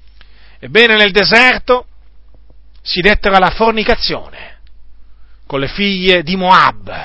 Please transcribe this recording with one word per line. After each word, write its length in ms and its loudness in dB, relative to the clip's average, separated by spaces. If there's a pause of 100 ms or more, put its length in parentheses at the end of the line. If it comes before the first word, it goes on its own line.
(600)
Ebbene, 360 2
nel 160 2
deserto 760 2 (920)
si 200 -6
dettero 340 2
alla 160 4
fornicazione 1080 -4 (840)
con 140 -8
le 80 -4
figlie 560 0
di 120 -4
Moab. 540 2 (160)